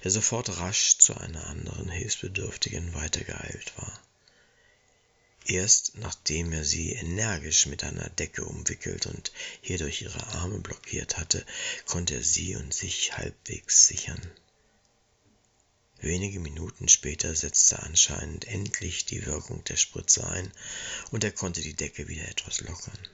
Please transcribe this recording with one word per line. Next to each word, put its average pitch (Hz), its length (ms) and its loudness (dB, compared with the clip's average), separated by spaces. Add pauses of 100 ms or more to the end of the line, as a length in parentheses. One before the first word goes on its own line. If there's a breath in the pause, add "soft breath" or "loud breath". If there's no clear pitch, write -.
der 92 60 2
sofort 104 480 2
rasch 90 400 4
zu - 180 8
einer 80 300 -8
anderen 80 420 -6
Hilfsbedürftigen 87 1040 -2
weitergeeilt - 840 -4
war. - 240 -12 (1400 soft breath)
Erst - 500 4
nachdem 82 560 -2
er 78 140 -2
sie 82 260 0
energisch 82 720 2
mit 71 180 -4
einer 80 280 -6
Decke - 340 -4
umwickelt - 640 -4
und - 260 -8 (300 loud breath)
hierdurch 85 400 -2
ihre - 320 -8
Arme 90 240 -2
blockiert - 580 -6
hatte, 85 300 -2 (400 loud breath)
konnte 85 300 -2
er 57 60 -4
sie 82 340 0
und 69 180 -4
sich - 420 -2
halbwegs - 680 4
sichern. - 340 -2 (1800)
Wenige 95 380 0
Minuten 82 480 0
später - 460 6
setzte - 480 4
anscheinend - 640 2
endlich 98 580 -4
die - 220 -4
Wirkung 78 380 -4
der - 120 -4
Spritze - 500 4
ein 90 240 -4 (600 loud breath)
und 110 140 2
er 104 80 2
konnte 85 280 -4
die 78 140 -6
Decke 78 340 -6
wieder 80 180 -8
etwas - 360 -6
lockern. - 360 -10 (160)